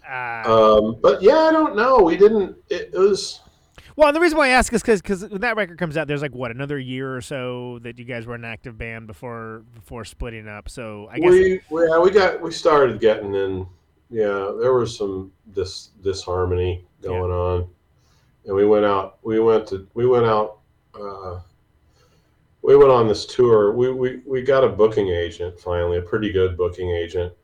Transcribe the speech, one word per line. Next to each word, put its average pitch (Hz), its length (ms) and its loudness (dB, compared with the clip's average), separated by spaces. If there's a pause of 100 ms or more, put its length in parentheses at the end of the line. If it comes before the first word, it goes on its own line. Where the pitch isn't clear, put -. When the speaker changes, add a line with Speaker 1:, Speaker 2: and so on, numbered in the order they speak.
Speaker 1:
Uh, 123 400 -8
Speaker 2:
Um, 110 540 4
but 180 220 4
yeah, 262 160 6
I 320 120 4
don't 311 240 2
know. 254 260 2
We 170 160 2
didn't. 202 380 4 (140)
It, 170 240 -8
it 175 60 -4
was. 196 420 0 (540)
Speaker 1:
Well, 294 180 4
the 311 60 -2
reason 330 180 2
why 285 100 4
I - 20 2
ask 254 240 2
is 214 100 -2
'cause, 214 180 0
'cause 190 260 -6
when 190 140 -10
that 233 140 -4
record 175 240 -6
comes 160 180 -6
out, 151 100 -4
there's, 143 140 -4
like, 135 140 -8
what, 123 160 -8
another 139 260 -8
year 131 380 -8
or 127 60 -10
so 123 600 -10
that 117 160 -16
you 123 80 -18
guys 117 220 -12
were 120 80 -12
an 117 100 -16
active 113 320 -16
band 113 300 -12
before, 113 560 -14 (100)
before 113 320 -16
splitting 113 420 -14
up. 104 220 -16
So 107 400 -14
I - 80 -12
guess 170 140 2
Speaker 2:
We, 185 300 4 (100)
we, 165 180 0
yeah, 160 80 2
we 180 140 4
got, 185 300 2
we 165 100 -8
started 139 480 2
getting 107 340 0
in. 95 320 -4 (460)
Yeah, 101 480 -2
there 127 140 2
was 117 220 0
some 95 360 -8 (220)
dis-, 92 360 -8 (140)
disharmony 90 840 -4 (160)
Speaker 1:
Yeah. 95 80 -12
Speaker 2:
going 90 220 -4
on, 90 360 -2 (760)
and 98 100 -6
we 101 100 4
went 104 200 4
out. 98 380 -2
We 110 160 -2
went 110 300 2
to, 95 260 -10
we 117 100 -2
went 123 220 4
out. 107 320 -2 (340)
Uh, 98 460 -14 (1200)
we - 140 6
went 143 160 8
on 117 160 4
this 104 180 -2
tour. 110 460 4
We, 123 200 0
we, 127 360 -6
we 131 160 -4
got 135 200 4
a 117 60 2
booking 104 380 2
agent 87 520 -6
finally, 87 380 -4
a 87 60 -4
pretty 107 280 -4
good 92 260 0
booking 90 340 -4
agent 87 420 -6 (100)